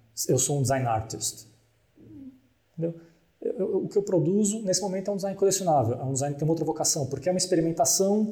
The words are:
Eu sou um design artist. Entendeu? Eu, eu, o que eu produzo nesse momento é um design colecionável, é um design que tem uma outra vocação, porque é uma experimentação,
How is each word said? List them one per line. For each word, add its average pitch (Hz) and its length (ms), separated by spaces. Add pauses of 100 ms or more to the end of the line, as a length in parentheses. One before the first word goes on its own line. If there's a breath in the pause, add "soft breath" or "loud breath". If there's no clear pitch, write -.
(280)
Eu 139 100
sou 143 200
um 139 40
design 127 240
artist. - 600 (1300)
Entendeu? 165 220 (420 loud breath)
Eu, - 160
eu, 190 280
o - 20
que - 100
eu 202 60
produzo 202 600
nesse 185 180
momento 196 280
é 202 40
um - 20
design 190 220
colecionável, 156 580
é - 80
um 131 80
design 139 240
que 143 40
tem 156 60
uma 156 60
outra 160 140
vocação, 156 400
porque 135 240
é - 20
uma 185 60
experimentação, 175 960